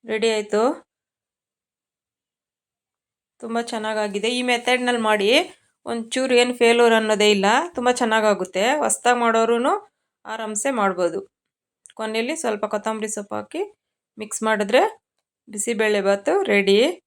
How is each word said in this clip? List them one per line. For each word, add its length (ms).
ರೆಡಿ 260
ಆಯ್ತು, 320
ತುಂಬ 220
ಚೆನ್ನಾಗಾಗಿದೆ. 680
ಈ 120
ಮೆಥಡ್‌ನಲ್ಲಿ 600
ಮಾಡಿ, 280
ಒಂಚೂರು 480
ಏನ್ 200
ಫೇಲ್ಯೂರ್ 400
ಅನ್ನೋದೇ 360
ಇಲ್ಲ, 160
ತುಂಬ 200
ಚೆನ್ನಾಗಾಗುತ್ತೆ. 720
ಹೊಸ್ದಾಗ್ 400
ಮಾಡೋರುನು 540
ಆರಾಮ್ಸೆ 460
ಮಾಡ್ಬೋದು. 480
ಕೊನೆಯಲ್ಲಿ 420
ಸ್ವಲ್ಪ 300
ಕೊತ್ತಂಬರಿ 420
ಸೊಪ್ಪು 260
ಹಾಕಿ 260
ಮಿಕ್ಸ್ 240
ಮಾಡಿದ್ರೆ 380
ಬಿಸಿಬೇಳೆ 540
ಬಾತು 300
ರೆಡಿ. 360